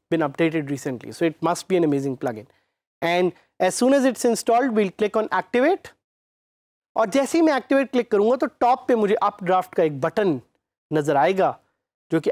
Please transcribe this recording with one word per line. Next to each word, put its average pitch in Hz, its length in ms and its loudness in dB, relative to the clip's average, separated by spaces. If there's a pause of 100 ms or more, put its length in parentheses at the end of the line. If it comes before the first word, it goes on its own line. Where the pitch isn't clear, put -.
(140)
been 160 180 0
updated 160 380 -2
recently। 131 440 -8
So 165 180 -2
it - 20 -12 (140)
must 170 200 -4
be 185 120 0
an 165 60 2
amazing 139 360 -2
plugin। 110 240 -8 (580)
And 175 280 0 (300)
as 185 220 0
soon 262 160 4
as 254 140 2
it's - 120 -6
installed, 233 520 0
we'll 196 220 -2
click 214 240 -2
on 185 200 -4
activate। 294 440 0 (1080)
और 214 140 0
जैसे 269 280 0
ही 330 40 4
मैं 311 160 4
एक्टिवेट 269 340 0
क्लिक 240 200 -2
करूँगा 214 240 2
तो 285 100 -2
टॉप 254 420 0
पे 254 80 2
मुझे 208 200 2
अपड्राफ्ट 185 600 -2
का 180 80 2
एक 147 180 -2
बटन 165 400 -2 (520)
नज़र 151 240 0
आएगा 165 420 0 (520)
जो 165 80 0
कि - 120 -4